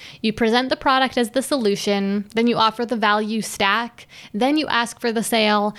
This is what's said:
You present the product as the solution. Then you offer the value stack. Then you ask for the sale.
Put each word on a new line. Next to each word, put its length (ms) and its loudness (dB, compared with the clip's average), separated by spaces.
You 100 0
present 360 2
the 80 -2
product 400 2
as 140 0
the 100 -2
solution. 920 0
Then 120 2
you 100 2
offer 280 2
the 120 -4
value 460 0
stack. 640 -2
Then 240 2
you 80 -2
ask 340 -2
for 120 -2
the 100 -2
sale. 560 0